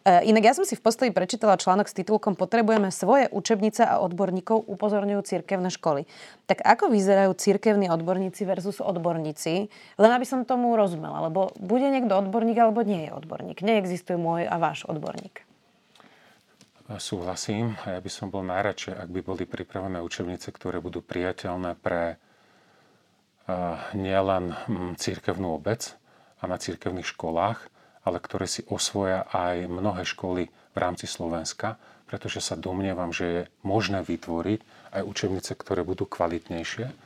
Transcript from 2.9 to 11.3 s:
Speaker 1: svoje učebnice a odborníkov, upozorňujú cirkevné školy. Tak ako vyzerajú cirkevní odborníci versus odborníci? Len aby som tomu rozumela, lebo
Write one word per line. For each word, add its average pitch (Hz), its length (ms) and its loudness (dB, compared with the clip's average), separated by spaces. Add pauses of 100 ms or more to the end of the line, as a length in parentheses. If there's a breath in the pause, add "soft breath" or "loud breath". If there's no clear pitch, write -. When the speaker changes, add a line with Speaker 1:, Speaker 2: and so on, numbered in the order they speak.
Speaker 1:
svoje 240 320 6
učebnice 214 560 2
a - 160 4
odborníkov, 185 720 0
upozorňujú 202 480 0
cirkevné 185 480 -2
školy. 160 400 0 (400 loud breath)
Tak - 160 2
ako 240 320 6
vyzerajú 196 400 6
cirkevní 202 560 4
odborníci 180 560 -2
versus 185 320 -2
odborníci? 170 880 -2 (320 loud breath)
Len 214 160 10
aby 254 80 0
som 254 240 -2
tomu 240 320 2
rozumela, 160 480 0
lebo 185 320 0